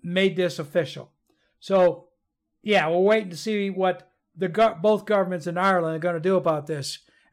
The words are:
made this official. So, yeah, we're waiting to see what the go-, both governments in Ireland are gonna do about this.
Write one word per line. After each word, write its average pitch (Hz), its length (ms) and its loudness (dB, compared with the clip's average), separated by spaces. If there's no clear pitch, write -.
made 180 340 0
this 175 220 -2
official. 147 540 -4
So, 180 480 2
yeah, 185 260 2
we're 170 80 0
waiting 202 320 2
to 165 80 -12
see 202 320 -2
what 185 420 -4
the 180 120 -4
go-, 208 340 2
both 208 240 2
governments 180 420 -2
in 170 100 -4
Ireland 180 380 0
are 160 40 -6
gonna 170 200 -2
do 190 160 2
about 156 320 0
this. 143 320 -8